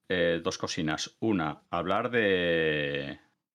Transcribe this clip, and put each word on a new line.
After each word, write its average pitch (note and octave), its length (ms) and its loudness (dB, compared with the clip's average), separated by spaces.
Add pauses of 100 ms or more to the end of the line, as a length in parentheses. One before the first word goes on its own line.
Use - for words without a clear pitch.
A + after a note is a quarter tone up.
eh, E2+ 340 2
dos F#2 140 -2
cosinas. - 640 -4
Una, E2+ 500 -2
hablar F#2+ 400 0
de D#2+ 1120 0 (340)